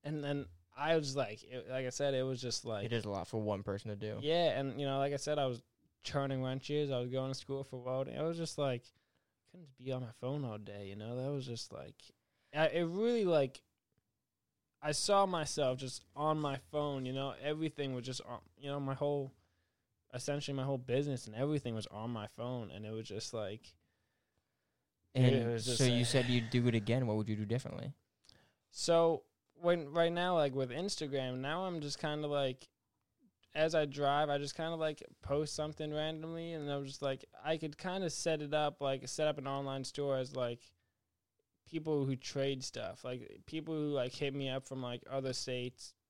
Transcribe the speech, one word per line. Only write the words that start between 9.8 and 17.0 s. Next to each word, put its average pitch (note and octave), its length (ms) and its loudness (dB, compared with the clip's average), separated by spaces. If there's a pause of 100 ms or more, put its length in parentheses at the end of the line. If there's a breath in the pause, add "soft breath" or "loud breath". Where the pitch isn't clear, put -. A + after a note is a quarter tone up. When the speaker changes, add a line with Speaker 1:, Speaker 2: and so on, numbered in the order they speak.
Speaker 1:
on B2+ 100 -2
my A#2 100 -8
phone C#3 320 -2
all G#2+ 140 -4
day, G2+ 300 -8
you G2 80 -8
know? A2 260 -6
That C#3 80 -2
was C3+ 160 -4
just A#2 260 -8
like, - 300 -12 (500)
I, D#3+ 160 4
it E3+ 160 2
really, G#3+ 400 2
like, D3+ 380 4 (1200)
I D3+ 100 0
saw G3 340 6
myself D3 520 2
just C3 240 -8 (140)
on D#3 240 4
my C#3+ 160 0 (160)
phone, C#3+ 340 0